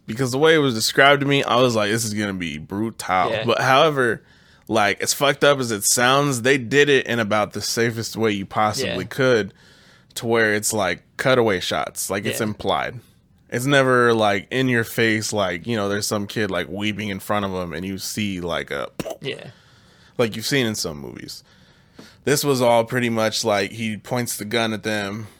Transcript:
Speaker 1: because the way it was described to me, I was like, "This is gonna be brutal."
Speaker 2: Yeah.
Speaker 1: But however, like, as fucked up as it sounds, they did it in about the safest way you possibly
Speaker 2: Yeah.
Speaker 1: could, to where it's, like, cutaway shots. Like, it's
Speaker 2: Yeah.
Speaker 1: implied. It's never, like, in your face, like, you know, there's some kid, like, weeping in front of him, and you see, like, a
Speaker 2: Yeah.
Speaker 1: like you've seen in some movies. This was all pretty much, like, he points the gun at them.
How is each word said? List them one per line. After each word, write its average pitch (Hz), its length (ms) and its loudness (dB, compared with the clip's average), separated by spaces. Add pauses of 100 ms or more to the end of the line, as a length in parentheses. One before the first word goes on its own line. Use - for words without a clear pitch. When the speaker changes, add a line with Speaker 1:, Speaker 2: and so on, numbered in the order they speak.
Speaker 1:
because 123 260 -4
the 131 60 -2
way 160 160 6
it 160 40 4
was 135 160 2
described 139 460 4
to 135 60 -2
me, 139 180 2
I 113 120 0
was 123 200 4
like, 104 140 0
"This 113 160 0
is 104 80 -4
gonna 104 180 -2
be 85 240 -6
brutal." 92 760 -2
Speaker 2:
Yeah. 110 140 -2
Speaker 1:
But 113 160 0
however, 131 640 4 (440)
like, 104 360 0
as 110 100 -2
fucked 143 320 0
up 143 140 6
as 120 120 -4
it 101 140 -4
sounds, 131 560 2
they 131 160 4
did 139 320 2
it 135 180 2
in 120 120 -2
about 104 340 0
the 104 80 -8
safest 117 560 -2
way 110 140 0
you 98 160 -4
possibly 117 580 -2
Speaker 2:
Yeah. - 60 -12
Speaker 1:
could, 120 420 2 (600)
to - 120 -8
where 113 280 4
it's, 104 180 -2
like, 92 300 0 (160)
cutaway 113 420 2
shots. - 480 -4
Like, 101 160 -4
it's 123 160 -2
Speaker 2:
Yeah. 113 60 -2
Speaker 1:
implied. 98 540 -4 (500)
It's 123 160 -4
never, 127 480 4
like, 101 360 2
in 127 180 0
your 120 160 2
face, 110 500 0
like, 90 320 -2
you 117 100 -2
know, 101 140 0
there's 104 160 -2
some 101 200 -4
kid, 104 240 -4
like, 87 200 -2
weeping 104 400 -4
in 95 100 -6
front 104 240 -2
of 95 80 -4
him, 90 220 -6
and 87 100 -8
you 95 140 -8
see, 98 420 -6
like, 73 300 -4
a 71 180 -6 (320)
Speaker 2:
Yeah. 131 280 -12 (680)
Speaker 1:
like 113 180 -2
you've 110 120 -8
seen 135 200 0
in 107 100 -2
some 80 220 -8
movies. - 460 -16 (800)
This 143 180 0
was 135 200 2
all 117 220 6
pretty 120 260 -2
much, 110 340 0
like, 101 280 0
he 110 260 -6
points 120 400 -4
the 107 80 -8
gun 113 260 0
at 104 100 -6
them. 107 440 -4 (140)